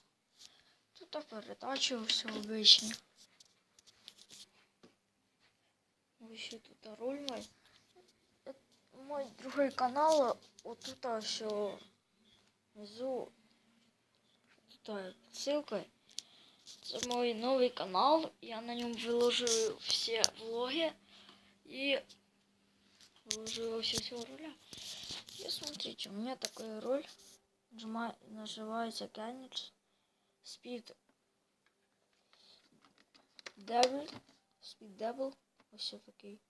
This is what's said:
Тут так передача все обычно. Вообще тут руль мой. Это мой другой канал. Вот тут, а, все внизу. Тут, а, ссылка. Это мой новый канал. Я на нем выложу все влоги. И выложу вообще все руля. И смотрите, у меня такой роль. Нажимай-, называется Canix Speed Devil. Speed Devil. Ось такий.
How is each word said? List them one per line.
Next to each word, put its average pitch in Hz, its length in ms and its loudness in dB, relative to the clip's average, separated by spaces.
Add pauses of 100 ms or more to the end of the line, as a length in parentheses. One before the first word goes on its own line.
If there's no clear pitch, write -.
(920)
Тут - 160 -20
так 302 160 -8
передача 233 800 -2
все 226 240 2
обычно. 214 680 8 (3250)
Вообще 226 400 -12
тут - 400 -18
руль 262 200 -2 (100)
мой. 220 160 -6 (1000)
Это 269 160 -14 (340)
мой 277 440 -6
другой 262 340 2
канал. 277 680 6 (260)
Вот 233 160 -10
тут, - 260 -8
а, 226 160 0
все 208 580 -2 (920)
внизу. 226 580 -6 (1400)
Тут, - 200 -16
а, 190 240 -6 (180)
ссылка. 285 540 -2 (1040)
Это 247 160 -2
мой 240 260 2
новый 247 360 4
канал. 240 720 4
Я 226 200 -10
на 240 120 -6
нем 240 200 -4
выложу 240 520 4 (340)
все - 440 0 (160)
влоги. 254 540 0 (720)
И 269 380 0 (1200)
выложу 226 460 -4
вообще 226 300 0
все 240 240 -6
руля. 277 280 -14 (840)
И - 120 -8
смотрите, 208 600 -6
у 196 40 -12
меня 233 220 -6
такой 220 440 -8
роль. 254 260 -2 (680)
Нажимай-, 226 440 -8 (140)
называется 220 760 -6
Canix 247 680 -10 (720)
Speed - 520 -12 (2500)
Devil. 247 520 4 (520)
Speed 202 360 -18
Devil. 262 380 -4 (360)
Ось 214 220 -6 (120)
такий. 208 340 -20 (100)